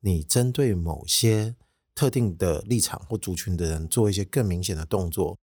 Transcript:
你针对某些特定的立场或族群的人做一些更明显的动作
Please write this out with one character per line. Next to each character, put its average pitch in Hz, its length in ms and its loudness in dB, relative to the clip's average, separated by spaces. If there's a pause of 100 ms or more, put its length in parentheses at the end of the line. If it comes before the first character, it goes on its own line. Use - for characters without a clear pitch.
你 85 240 2
针 123 260 2
对 123 240 2
某 82 320 -4
些 113 480 2 (400)
特 139 140 2
定 117 280 0
的 85 260 0
立 113 180 0
场 - 280 -4
或 113 100 -4
族 95 180 -4
群 90 200 -2
的 85 120 0
人 80 180 -2
做 107 240 2
一 - 20 0
些 98 120 -2
更 113 220 0
明 90 160 0
显 92 140 -2
的 80 100 -6
动 95 220 0
作 82 300 -2 (120)